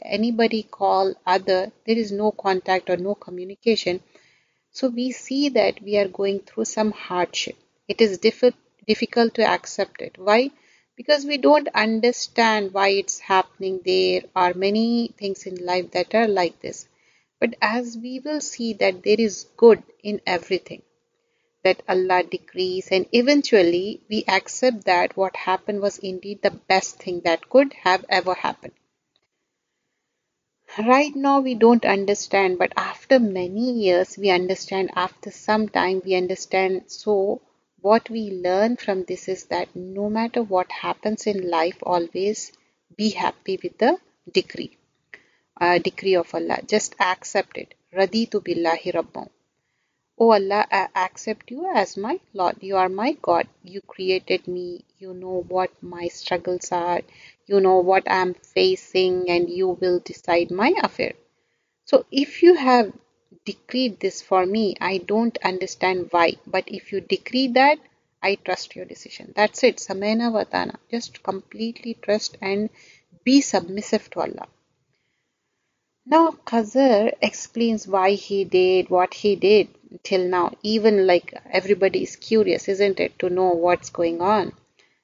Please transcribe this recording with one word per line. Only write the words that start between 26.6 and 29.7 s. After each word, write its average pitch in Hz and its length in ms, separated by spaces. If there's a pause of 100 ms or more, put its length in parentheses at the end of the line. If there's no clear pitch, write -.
best - 300
thing 175 220
that 165 240
could 277 240 (100)
have 190 260
ever 185 240
happened. - 420 (2000)